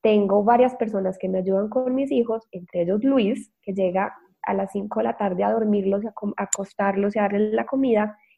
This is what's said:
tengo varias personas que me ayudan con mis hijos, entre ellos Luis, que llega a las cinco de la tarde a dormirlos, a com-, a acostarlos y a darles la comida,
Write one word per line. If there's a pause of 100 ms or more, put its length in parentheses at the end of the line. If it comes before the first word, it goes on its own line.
tengo
varias
personas
que
me
ayudan
con
mis
hijos,
entre
ellos
Luis, (100)
que
llega (280)
a
las
cinco
de
la
tarde
a
dormirlos,
a
com-,
a
acostarlos
y
a
darles
la
comida, (200)